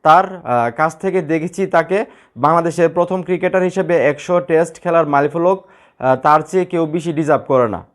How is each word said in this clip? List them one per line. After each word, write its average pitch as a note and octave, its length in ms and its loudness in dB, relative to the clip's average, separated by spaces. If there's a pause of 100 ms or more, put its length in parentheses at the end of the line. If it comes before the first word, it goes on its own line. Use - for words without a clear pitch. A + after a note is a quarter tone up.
তার, F#3 320 4
আহ, A#2+ 420 -2
কাছ D#3+ 200 -2
থেকে F#3 240 -2
দেখেছি E3 460 -4
তাকে। F#3 380 0 (320)
বাংলাদেশের E3 520 2
প্রথম F3 340 -2
ক্রিকেটার F3+ 400 -2
হিসেবে F3+ 340 -2
একশো D3 420 0
টেস্ট E3+ 440 -2
খেলার E3 240 2
মাইলফলক, D#3 600 0 (320)
আহ, C3 160 2
তার D3+ 260 2
চেয়ে F3+ 240 -2
কেউ E3+ 200 -2
বেশি D#3+ 280 -6
ডিজার্ভ C#3+ 340 0
করে B2 220 2
না। F2+ 140 -8 (120)